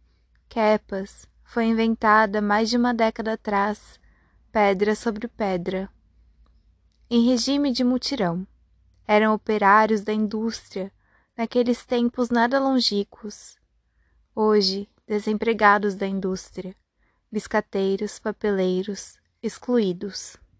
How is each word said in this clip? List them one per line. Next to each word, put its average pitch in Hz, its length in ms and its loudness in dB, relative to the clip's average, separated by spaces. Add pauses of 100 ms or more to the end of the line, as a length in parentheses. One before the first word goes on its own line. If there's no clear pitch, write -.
(460)
Quepas 214 800 -2 (160)
foi 233 220 -4
inventada 220 800 2
mais 208 260 0
de 240 80 0
uma 240 160 2
década 220 400 -2
atrás, 208 680 -4 (540)
pedra 202 420 2
sobre 214 320 -6
pedra. 190 640 -4 (1200)
Em 233 180 4
regime 269 460 0
de 247 100 -2
mutirão, 220 640 -2 (600)
eram 214 240 4
operários 214 720 4
da 214 100 -4
indústria, 214 800 -6 (420)
naqueles 233 520 0
tempos 240 420 0
nada 240 320 2
longínquos. 226 960 -2 (800)
Hoje, 208 560 2 (160)
desempregados 208 880 2
da 196 120 -6
indústria, 185 680 -6 (560)
biscateiros, 202 840 -2
papeleiros, 196 1000 -4 (240)
excluídos. 208 920 -4 (240)